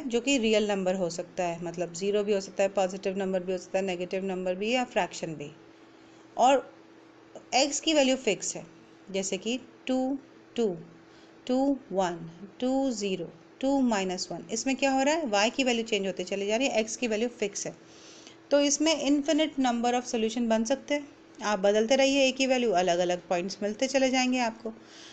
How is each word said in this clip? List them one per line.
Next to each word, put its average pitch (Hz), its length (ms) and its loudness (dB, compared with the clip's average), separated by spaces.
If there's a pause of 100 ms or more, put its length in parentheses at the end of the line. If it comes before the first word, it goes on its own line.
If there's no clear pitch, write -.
जो 233 120 0
कि 277 160 2
real 214 300 4
number 190 280 0
हो 185 140 -2
सकता 170 340 -6
है, 170 200 -4
मतलब 170 300 -6
ज़ीरो 202 300 0
भी 208 100 0
हो 196 80 2
सकता 196 220 -2
है, 196 60 2
positive 190 480 -2
number 190 260 -2
भी 185 80 -6
हो 185 60 -2
सकता 185 200 -6
है, 190 80 0
negative 180 400 -4
number 185 300 -2
भी 208 160 -2
या 254 140 2
fraction 175 500 -4
भी, 143 140 -10 (880)
और 254 340 4 (840)
x 277 220 2
की 320 140 0
value 269 240 4
फिक्स - 380 -2
है, 170 100 -12 (460)
जैसे 190 260 -4
कि 233 220 -4 (280)
टू, 262 300 0 (380)
टू, 233 100 0 (840)
टू, 269 300 2 (140)
वन, 175 280 0 (400)
टू, 262 320 0
ज़ीरो, 190 380 -4 (320)
टू 277 200 2
माइनस 190 500 0
वन, 165 200 -10
इसमें 254 240 -2
क्या 269 160 2
हो 269 120 2
रहा 294 120 2
है, 311 160 -2
y 202 240 4
की 277 80 2
value 240 220 2
change 196 220 0
होते 180 160 -4
चली 196 240 -4
जा 214 80 0
रही 262 120 2
है, 226 180 0
x 226 100 -8
की 247 120 -2
value 220 220 0
फिक्स - 380 -6
है। - 80 -10 (760)
तो 285 100 6
इसमें 294 400 2
infinite 294 580 2
number 240 340 2
of 247 180 -2
solution 226 380 0
बन 220 160 2
सकते 269 280 -2
हैं, 294 140 -4 (360)
आप 208 160 0
बदलते 214 360 4
रहिए, 269 320 6
एक 262 120 0
ही 269 80 2
value, 247 260 2
अलग 175 260 4
अलग 180 300 0
points 185 340 -2
मिलते 208 240 -2
चले 262 240 2
जाएंगे 254 300 2
आपको। 226 320 -4 (400)